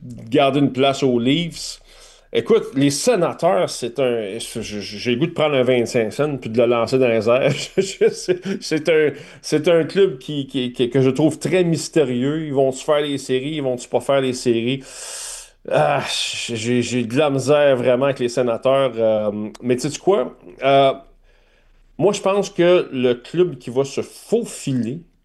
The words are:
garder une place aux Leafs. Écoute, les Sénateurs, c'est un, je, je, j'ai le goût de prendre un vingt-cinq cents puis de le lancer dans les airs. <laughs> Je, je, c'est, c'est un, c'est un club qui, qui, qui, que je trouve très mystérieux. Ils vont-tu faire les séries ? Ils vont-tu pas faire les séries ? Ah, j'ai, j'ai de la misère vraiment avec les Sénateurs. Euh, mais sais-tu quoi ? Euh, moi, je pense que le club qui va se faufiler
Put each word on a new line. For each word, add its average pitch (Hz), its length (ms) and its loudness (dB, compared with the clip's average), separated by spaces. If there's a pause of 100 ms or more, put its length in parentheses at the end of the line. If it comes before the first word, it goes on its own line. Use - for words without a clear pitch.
(300)
garder 139 300 2
une 135 140 2
place 135 280 0
aux 127 160 2
Leafs. 147 640 -2 (540)
Écoute, 202 420 2
les 139 160 2
Sénateurs, 170 800 0
c'est 117 300 -8
un, 117 400 -2
je, - 220 -10
je, 104 180 -10
j'ai 101 360 -6
le 120 40 -2
goût 156 80 0
de - 60 -10
prendre 151 200 0
un 127 100 4
vingt-cinq 117 500 0
cents 143 240 -2
puis 117 120 -10
de 110 120 -6
le 120 40 4
lancer 117 320 2
dans 127 120 4
les 113 180 0
airs. 127 240 4
<laughs> - 260 -8
Je, 190 40 2
je, - 280 0
c'est, - 540 -6
c'est 156 240 -4
un, 156 240 4 (300)
c'est 151 260 -2
un 170 160 4
club 175 340 2
qui, 143 300 -8
qui, 123 240 -4
qui, 123 180 0
que 135 120 2
je 131 80 4
trouve 147 300 2
très 175 260 2
mystérieux. 147 800 0
Ils 143 60 -6
vont-tu 135 320 0
faire 151 160 2
les 147 160 -2
séries ? 135 380 -4
Ils 151 80 -4
vont-tu 127 260 -4
pas 123 100 0
faire 139 220 0
les 131 100 0
séries ? 123 500 0 (880)
Ah, 147 320 2 (460)
j'ai, 117 340 -2
j'ai 120 220 -2
de 113 140 -6
la 151 120 2
misère 139 460 4
vraiment 123 300 2
avec 135 140 0
les 123 100 0
Sénateurs. 127 640 0
Euh, 107 540 0 (120)
mais 123 160 0
sais-tu 139 220 -6
quoi ? - 380 0 (260)
Euh, 135 300 4 (1040)
moi, 185 160 2
je - 80 -8
pense 196 280 0
que 175 440 4
le 127 220 2
club 156 420 -2
qui - 120 -16
va 127 140 0
se 139 180 -8
faufiler 143 1000 -4 (240)